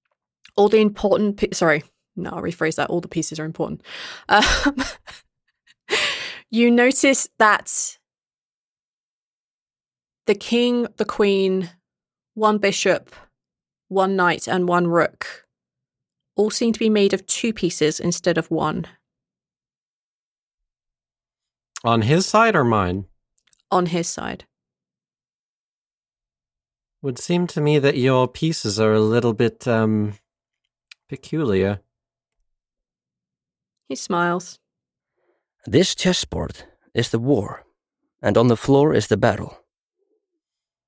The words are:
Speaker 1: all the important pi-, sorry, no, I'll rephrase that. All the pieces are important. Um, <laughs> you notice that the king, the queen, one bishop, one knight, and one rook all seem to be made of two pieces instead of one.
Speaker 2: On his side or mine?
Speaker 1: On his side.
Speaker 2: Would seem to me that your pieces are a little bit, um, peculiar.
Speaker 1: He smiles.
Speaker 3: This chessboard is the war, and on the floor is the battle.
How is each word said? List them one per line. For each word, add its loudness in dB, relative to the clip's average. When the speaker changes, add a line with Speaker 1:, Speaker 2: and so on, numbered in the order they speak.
Speaker 1:
all 4
the 4
important 0
pi-, -2
sorry, 2
no, -8
I'll -10
rephrase -4
that. -4
All -2
the -14
pieces -6
are -6
important. -8
Um, 4
<laughs> -8
you 4
notice 4
that 0
the 2
king, 0
the -2
queen, 0
one 2
bishop, -2
one 0
knight, 0
and 0
one 2
rook -2
all 2
seem 0
to -6
be 2
made 4
of -4
two -2
pieces -2
instead -2
of -4
one. -4
Speaker 2:
On 2
his 2
side 4
or 2
mine? 0
Speaker 1:
On 0
his -4
side. -10
Speaker 2:
Would -6
seem -2
to -6
me 4
that 2
your 2
pieces -4
are 4
a 4
little 2
bit, -2
um, 0
peculiar. -2
Speaker 1:
He -8
smiles. -4
Speaker 3:
This 2
chessboard -6
is -2
the -2
war, -2
and 2
on 6
the 4
floor 2
is 0
the 0
battle. -2